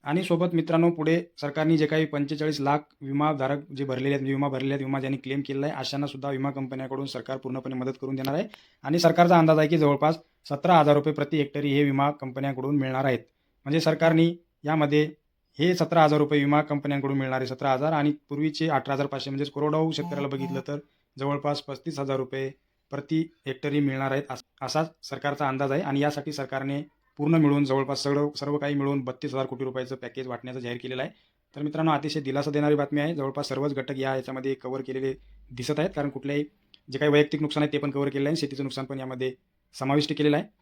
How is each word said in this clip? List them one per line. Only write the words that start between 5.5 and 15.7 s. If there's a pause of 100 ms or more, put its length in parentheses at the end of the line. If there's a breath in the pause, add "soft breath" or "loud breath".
आहे,
अशांना
सुद्धा
विमा
कंपन्यांकडून
सरकार
पूर्णपणे
मदत (100)
करून
देणार
आहे. (360 loud breath)
आणि
सरकारचा
अंदाज
आहे
की
जवळपास (300)
सतरा
हजार
रुपये
प्रति
हेक्टरी
हे
विमा
कंपन्यांकडून
मिळणार
आहेत. (440)
म्हणजे
सरकारने (220)
यामध्ये (480)
हे